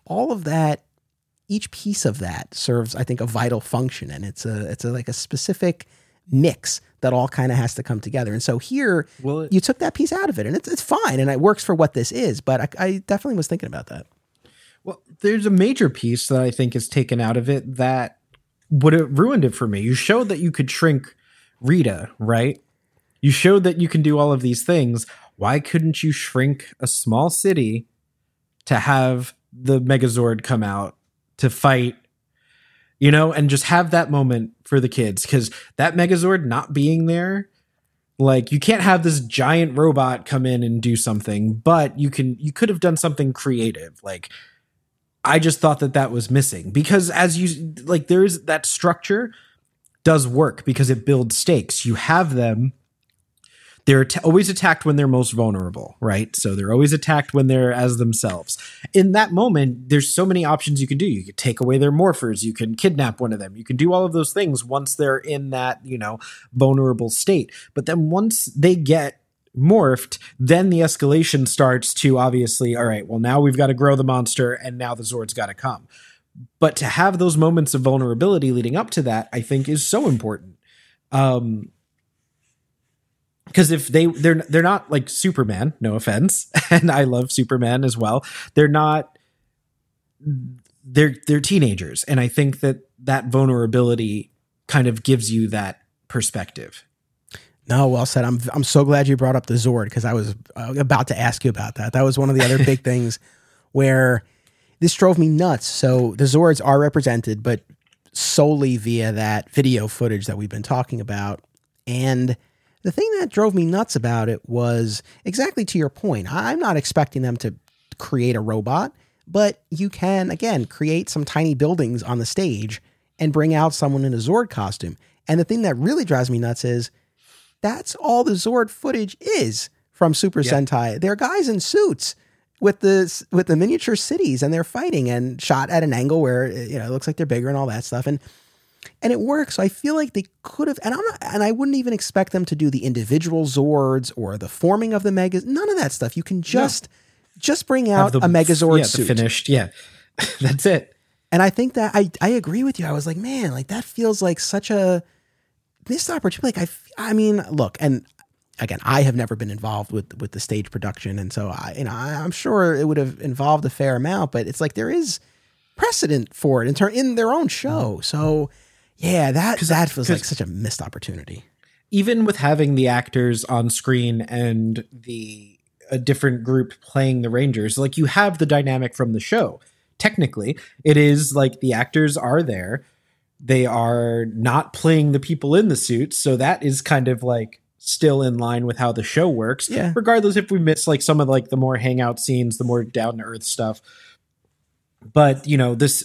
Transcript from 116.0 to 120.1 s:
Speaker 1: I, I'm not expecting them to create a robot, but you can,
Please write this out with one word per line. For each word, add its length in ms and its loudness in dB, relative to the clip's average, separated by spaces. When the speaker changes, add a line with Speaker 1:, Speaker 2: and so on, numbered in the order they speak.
Speaker 1:
I, 200 -4
I'm 60 -2
not 180 0
expecting 440 -2
them 160 -2
to 160 -6
create 380 -2
a 40 -2
robot, 540 -4
but 420 0
you 200 -4
can, 420 -2